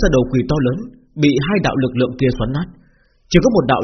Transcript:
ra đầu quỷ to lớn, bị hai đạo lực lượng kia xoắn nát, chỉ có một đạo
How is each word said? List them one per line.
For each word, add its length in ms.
ra 140
đầu 160
quỷ 180
to 160
lớn, 120
bị 80
hai 200
đạo 180
lực 160
lượng 200
kia 180
xoắn 180
nát, 120
chỉ 140
có 120
một 160
đạo 120